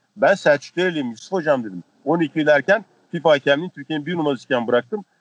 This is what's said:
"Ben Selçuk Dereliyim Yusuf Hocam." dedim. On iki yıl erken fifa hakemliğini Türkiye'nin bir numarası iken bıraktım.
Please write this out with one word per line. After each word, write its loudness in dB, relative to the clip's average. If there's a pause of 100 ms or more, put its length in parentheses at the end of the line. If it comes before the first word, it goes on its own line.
(160)
"Ben 4
Selçuk 0
Dereliyim -2
Yusuf -14
Hocam." 0
dedim. -10 (220)
On 0
iki -2
yıl 0
erken 2 (260)
fifa 0
hakemliğini 0
Türkiye'nin -8
bir -4
numarası -2
iken -2
bıraktım. -2 (160)